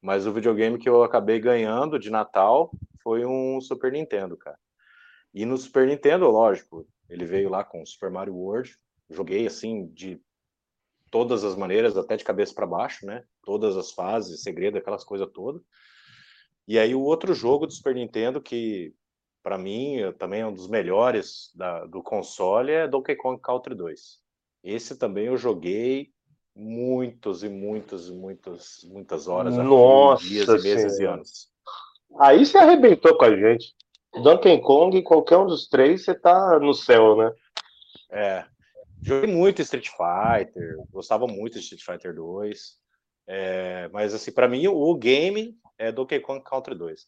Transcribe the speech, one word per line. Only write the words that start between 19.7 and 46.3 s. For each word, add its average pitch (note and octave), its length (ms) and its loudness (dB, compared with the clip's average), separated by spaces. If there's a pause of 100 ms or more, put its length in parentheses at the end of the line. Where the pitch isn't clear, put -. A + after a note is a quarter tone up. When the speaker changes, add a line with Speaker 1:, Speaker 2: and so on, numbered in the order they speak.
Speaker 1:
é, G2 140 -6
também G2 300 -10
é A2+ 40 -6
um G#2+ 80 -10
dos F#2 160 -18
melhores G#2+ 840 -4
da, F2 300 -10
do F#2 180 -16
console, G#2 680 -4
é D#3+ 160 -2
Donkey C3+ 280 -4
Kong B2+ 260 -10
Country B2+ 320 -8
dois. E2+ 460 -16 (440)
Esse A2+ 360 -12
também G#2 260 -6
eu B2 120 -4
joguei A#2 760 -6 (440)
muitos A#2 840 -8
e G#2 60 -10
muitos G2+ 580 -12
e F#2 60 -18
muitas, F#2 680 -18 (100)
muitas F#2 380 -12
horas, B2 320 -4
a - 20 -2
fio, C3 80 -2
Speaker 2:
Nossa C3+ 560 8
Speaker 1:
dias G2 220 -2
e A2+ 40 4 (180)
meses G#2 240 0
e - 20 -4
Speaker 2:
Senhora. F#2+ 220 -2
Speaker 1:
anos. - 320 -20 (680)
Speaker 2:
Aí C#3+ 280 8
você E4+ 120 4
arrebentou B3+ 600 8
com B2 80 6
a A2 100 6
gente. A2 380 0 (500)
Donkey D#3+ 380 8
Kong, F3+ 420 4
qualquer D#3+ 340 6
um F#3+ 80 4
dos E3+ 220 -6
três, D3 380 4
você F#3 100 -2
tá F3+ 420 4
no C#3+ 160 2
céu, A2 440 6
né? A2+ 160 0 (760)
Speaker 1:
É. G2 360 -6 (580)
Joguei C3+ 260 -2
muito F#3 320 0
Street B2+ 280 -8
Fighter, F2+ 880 -4 (120)
gostava A2 380 -4
muito A2 280 -10
de G#2+ 40 -12
Street - 240 -20
Fighter F2 320 -14
dois. F#2+ 640 -14 (500)
É, F#2 640 -10
mas, G#2 220 -6
assim, - 180 -12
pra B2+ 160 2
mim, C3 200 -2
o E3 280 0
game F3+ 600 -2 (200)
é A2+ 140 -6
Donkey C3 300 -6
Kong C3+ 200 -12